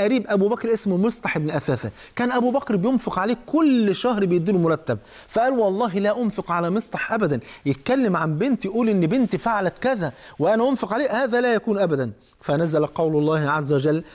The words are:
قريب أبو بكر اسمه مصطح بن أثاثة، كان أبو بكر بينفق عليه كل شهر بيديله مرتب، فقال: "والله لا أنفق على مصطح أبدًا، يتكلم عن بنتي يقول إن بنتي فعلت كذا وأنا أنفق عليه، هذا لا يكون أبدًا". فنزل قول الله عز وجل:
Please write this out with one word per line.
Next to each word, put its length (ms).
قريب 260
أبو 220
بكر 240
اسمه 240
مصطح 420
بن 120
أثاثة، 400
كان 160
أبو 180
بكر 260
بينفق 420
عليه 180
كل 480
شهر 300
بيديله 340
مرتب، 400
فقال: 240
"والله 460
لا 240
أنفق 300
على 180
مصطح 420
أبدًا، 280
يتكلم 500
عن 220
بنتي 300
يقول 200
إن 120
بنتي 380
فعلت 400
كذا 340
وأنا 300
أنفق 240
عليه، 320
هذا 160
لا 140
يكون 240
أبدًا". 340
فنزل 460
قول 300
الله 340
عز 220
وجل: 320